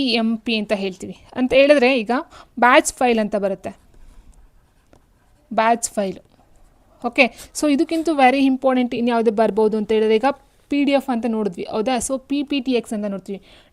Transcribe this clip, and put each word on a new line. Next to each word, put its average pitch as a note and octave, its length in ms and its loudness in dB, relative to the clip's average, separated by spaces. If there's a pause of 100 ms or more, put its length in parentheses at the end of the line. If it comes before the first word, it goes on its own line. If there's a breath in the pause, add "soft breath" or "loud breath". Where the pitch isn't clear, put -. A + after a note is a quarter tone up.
(140)
ಎಂ A3+ 240 0
ಪಿ A3+ 180 -4
ಅಂತ G#3 200 -6
ಹೇಳ್ತೀವಿ. F#3+ 420 -8 (180)
ಅಂತ B3+ 180 -2
ಹೇಳಿದ್ರೆ C4+ 460 4
ಈಗ A3 120 -6 (480 loud breath)
ಬ್ಯಾಚ್ C4 340 4
ಫೈಲ್ A#3+ 260 0
ಅಂತ G#3+ 160 -2
ಬರುತ್ತೆ, G3 420 -6 (1800)
ಬ್ಯಾಚ್ A3+ 360 0
ಫೈಲ್. G3 280 -6 (920)
ಓಕೆ, - 480 0
so D4+ 180 0
ಇದಕ್ಕಿಂತ D#4+ 360 0
very C#4 400 4
important C4 460 0
ಇನ್ಯಾವ್ದು A#3 360 0
ಬರ್ಬೋದು G#3+ 460 0
ಅಂತ G#3+ 140 -4
ಹೇಳಿದ್ರೆ A3 240 2
ಈಗ A3 100 0 (440)
ಪಿ C#4+ 140 0
ಡಿ C#4 80 2
ಎಫ್ C4+ 180 0
ಅಂತ A#3+ 180 -4
ನೋಡಿದ್ವಿ, G#3+ 420 -4
ಹೌದಾ? A3+ 280 -2
So C4 220 -6
ಪಿ C#4+ 240 -6
ಪಿ C#4 160 -4
ಟಿ C4 120 -4
ಎಕ್ಸ್ A#3 220 -4
ಅಂತ G#3 120 -6
ನೋಡ್ತೀವಿ, G3 360 -10 (320 soft breath)